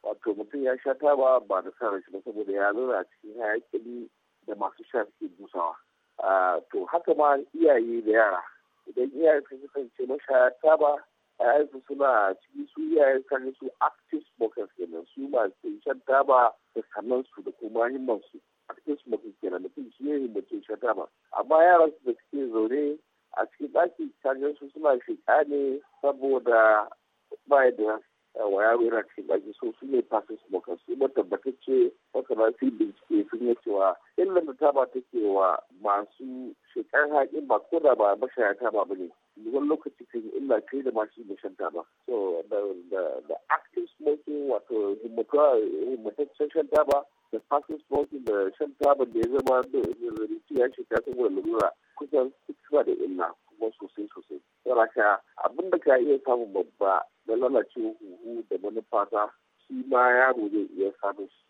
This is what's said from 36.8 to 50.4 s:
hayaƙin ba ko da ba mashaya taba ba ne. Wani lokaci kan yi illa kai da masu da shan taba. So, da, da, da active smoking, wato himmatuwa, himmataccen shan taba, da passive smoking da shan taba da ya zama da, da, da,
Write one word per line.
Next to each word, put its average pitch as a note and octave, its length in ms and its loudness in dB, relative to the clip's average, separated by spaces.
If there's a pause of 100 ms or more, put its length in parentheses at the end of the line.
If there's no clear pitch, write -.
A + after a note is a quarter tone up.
hayaƙin D3 380 0
ba A2 100 2
ko E3 220 -2
da C3+ 140 6
ba G#2 220 4
mashaya G#2+ 380 -2
taba G#2+ 320 -2
ba F#2+ 80 -6
ne. F2+ 160 -10 (420)
Wani C#3+ 160 0
lokaci - 400 -4
kan A#2 140 -8
yi A2+ 140 -14
illa C3 240 0
kai C3+ 220 -8
da B2+ 80 -2
masu A2 360 -6
da G2 100 -12
shan F#2+ 200 -14
taba. E2+ 260 -8 (200)
So, F#2+ 480 -4
da, G#2+ 60 -4 (340)
da, D#2+ 380 -4
da - 60 -6 (160)
active - 460 -4
smoking, D3 520 -4
wato G#2 520 -2
himmatuwa, A#2+ 560 2 (320)
himmataccen C3 640 -6
shan D3+ 160 -2
taba, C#3+ 340 2 (300)
da A2 60 -6 (100)
passive D3 400 -2
smoking C#3 360 -4
da G2+ 340 0
shan D3 200 -6
taba C#3 260 4
da A#2 140 -4
ya A#2 100 0
zama C3 340 2
da, B2+ 180 -2
da, A#2 300 -6
da, A2 500 -6